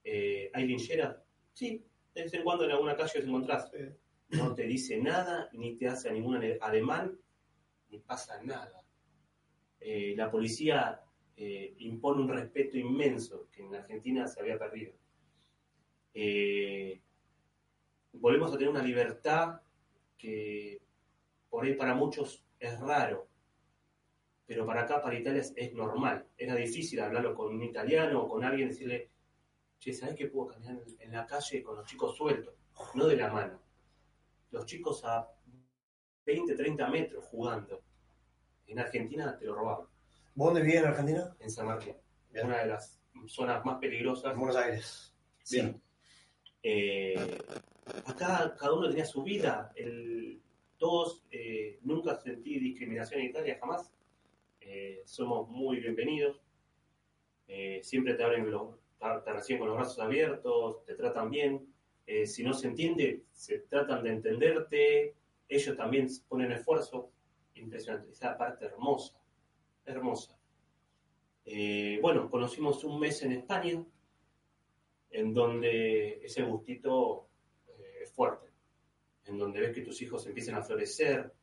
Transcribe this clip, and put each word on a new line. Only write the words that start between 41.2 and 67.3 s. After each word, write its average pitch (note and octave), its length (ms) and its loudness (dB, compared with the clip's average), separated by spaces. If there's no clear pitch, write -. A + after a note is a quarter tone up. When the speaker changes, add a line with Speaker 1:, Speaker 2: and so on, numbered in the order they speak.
Speaker 1:
En A2+ 120 -8
San A2 160 -6
Martín. A2 280 -4
Speaker 2:
Bien. A#2 160 -2
Speaker 1:
Una A#2+ 120 0
de A2 80 2
las - 320 -6
zonas B2 380 -2
más C3 140 0
peligrosas. B2+ 540 0
Speaker 2:
En A2+ 60 -2
Buenos C3 160 2
Aires. A#2+ 580 -2
Speaker 1:
Sí. B2 180 0
Speaker 2:
Bien. A2 200 -2
Speaker 1:
Eh, G2 760 0
acá F3+ 500 0
cada C#3+ 160 4
uno E3+ 160 4
tenía D#3 160 2
su - 160 -4
vida. C#3+ 540 0
El, A#2 640 -8
todos, E3+ 520 2
eh, G#2+ 540 -6
nunca D#3+ 320 0
sentí B2+ 420 -8
discriminación A#2+ 600 -4
en B2+ 80 -2
Italia, - 320 -4
jamás. - 320 -6
Eh, G2 440 -12
somos A#2 420 -4
muy B2+ 320 -2
bienvenidos. C#3+ 600 0
Eh, G2 360 -8
siempre B2+ 320 0
te A#2+ 80 0
abren A#2 260 4
los, - 280 -4
te, A2 80 -10
te A2 80 -6
reciben A2+ 280 -2
con A2+ 80 0
los A2 100 0
brazos B2 220 -2
abiertos, A#2+ 840 2
te - 100 -10
tratan A2+ 340 0
bien. C#3 420 0
Eh, G#2+ 180 2
si A#2 180 -6
no B2+ 100 2
se B2+ 140 -4
entiende, D3+ 640 2
se - 280 -6
tratan C#3 440 0
de A2+ 60 0
entenderte. D3 1080 4
Ellos C#3 300 2
también B2+ 300 2
ponen B2+ 240 0
esfuerzo. - 600 0